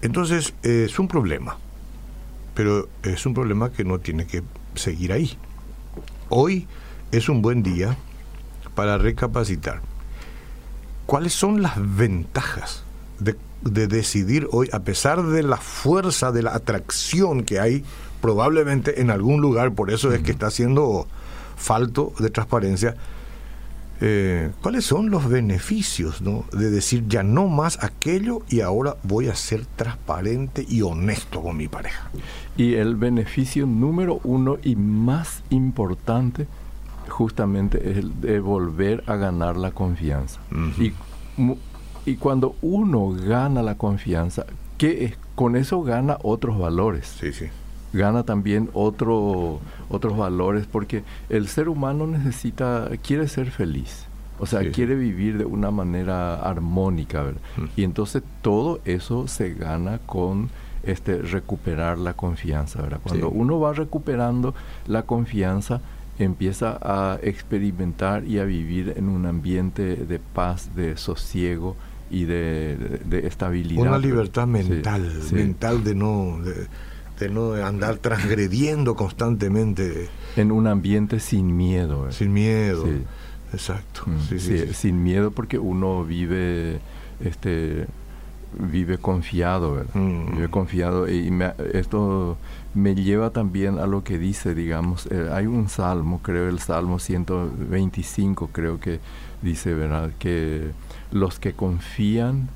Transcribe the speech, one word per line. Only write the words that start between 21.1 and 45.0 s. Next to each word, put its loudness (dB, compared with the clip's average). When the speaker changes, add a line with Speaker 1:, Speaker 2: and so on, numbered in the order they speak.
Speaker 1:
falto 2
de 4
transparencia, 2
eh, 4
¿cuáles 0
son 4
los 2
beneficios, 0
no, -2
de 2
decir 2
ya 2
no 4
más 2
aquello 0
y 4
ahora 2
voy 2
a -2
ser -2
transparente -4
y 2
honesto 0
con -4
mi -4
pareja? -6
Speaker 2:
Y 6
el 4
beneficio 2
número 2
uno 2
y 2
más 2
importante 0
justamente 2
es 2
el -2
de 2
volver 0
a 0
ganar 0
la -2
confianza. -2
Speaker 1:
Ujú. -2
Speaker 2:
Y 0
mu-, 4
y 0
cuando 2
uno 4
gana 2
la 0
confianza, 0
¿qué 2